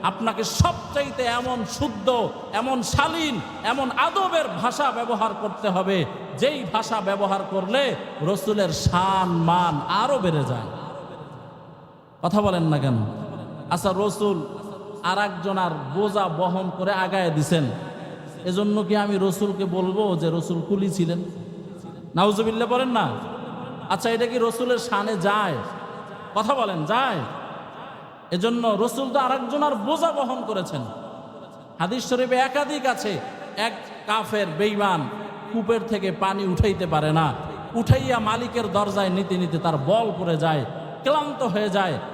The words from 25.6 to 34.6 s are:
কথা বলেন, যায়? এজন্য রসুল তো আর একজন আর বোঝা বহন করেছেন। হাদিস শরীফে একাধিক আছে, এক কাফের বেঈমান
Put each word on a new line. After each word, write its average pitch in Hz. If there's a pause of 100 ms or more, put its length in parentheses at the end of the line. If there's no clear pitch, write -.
কথা 220
বলেন, 190
যায়? 226 (1120)
এজন্য 233
রসুল 233
তো 285
আর 262
একজন 262
আর 285
বোঝা 302
বহন 254
করেছেন। 185 (1000)
হাদিস 208
শরীফে 254
একাধিক 269
আছে, 208 (380)
এক 220 (340)
কাফের 208 (100)
বেঈমান 202 (440)